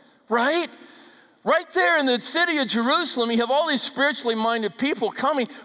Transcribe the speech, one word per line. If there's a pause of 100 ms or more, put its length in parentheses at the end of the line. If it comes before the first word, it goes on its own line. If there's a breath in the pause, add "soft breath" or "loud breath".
(280 loud breath)
right? (760 loud breath)
Right
there
in
the
city
of
Jerusalem,
you
have
all
these
spiritually
minded
people
coming, (180 loud breath)